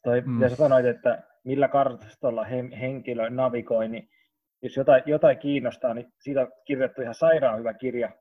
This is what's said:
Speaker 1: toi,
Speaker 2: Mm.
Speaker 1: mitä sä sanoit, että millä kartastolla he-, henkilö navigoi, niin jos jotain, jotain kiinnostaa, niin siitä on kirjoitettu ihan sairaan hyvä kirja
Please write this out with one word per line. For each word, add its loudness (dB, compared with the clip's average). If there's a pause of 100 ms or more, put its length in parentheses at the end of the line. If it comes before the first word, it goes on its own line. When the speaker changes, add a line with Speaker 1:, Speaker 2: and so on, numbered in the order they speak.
Speaker 1:
toi, 0
Speaker 2:
Mm. -6
Speaker 1:
mitä 2
sä -2
sanoit, 4
että 0 (220)
millä 0
kartastolla -2
he-, -8
henkilö -6
navigoi, -2
niin -12 (540)
jos -8
jotain, 6
jotain 4
kiinnostaa, -4
niin -12
siitä -4
on -2 (120)
kirjoitettu -4
ihan -8
sairaan 2
hyvä -4
kirja -4 (100)